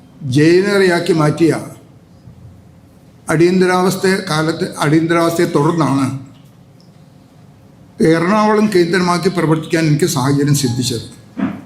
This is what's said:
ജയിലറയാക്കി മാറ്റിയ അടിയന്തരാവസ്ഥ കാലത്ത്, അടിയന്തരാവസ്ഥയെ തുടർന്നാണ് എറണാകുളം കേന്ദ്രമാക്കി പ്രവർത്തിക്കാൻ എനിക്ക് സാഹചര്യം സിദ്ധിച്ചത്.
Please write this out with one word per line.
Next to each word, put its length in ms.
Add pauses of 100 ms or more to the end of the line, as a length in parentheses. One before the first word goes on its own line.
(360)
ജയിലറയാക്കി 840
മാറ്റിയ 320 (1800)
അടിയന്തരാവസ്ഥ 760 (240)
കാലത്ത്, 360 (180)
അടിയന്തരാവസ്ഥയെ 720
തുടർന്നാണ് 500 (2000)
എറണാകുളം 520 (100)
കേന്ദ്രമാക്കി 640
പ്രവർത്തിക്കാൻ 520
എനിക്ക് 260
സാഹചര്യം 460
സിദ്ധിച്ചത്. 460 (580)